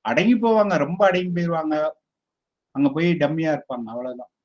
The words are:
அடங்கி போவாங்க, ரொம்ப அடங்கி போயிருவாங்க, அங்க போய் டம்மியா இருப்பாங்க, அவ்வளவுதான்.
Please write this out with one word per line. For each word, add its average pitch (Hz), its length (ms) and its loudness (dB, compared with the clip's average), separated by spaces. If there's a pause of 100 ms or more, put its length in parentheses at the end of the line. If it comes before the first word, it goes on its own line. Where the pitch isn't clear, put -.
அடங்கி 175 340 2
போவாங்க, 214 420 2
ரொம்ப 170 300 0
அடங்கி 180 220 2
போயிருவாங்க, 160 720 -2 (720)
அங்க 139 180 2
போய் 165 240 2
டம்மியா 156 400 0
இருப்பாங்க, 131 320 -6
அவ்வளவுதான். 123 460 -12 (140)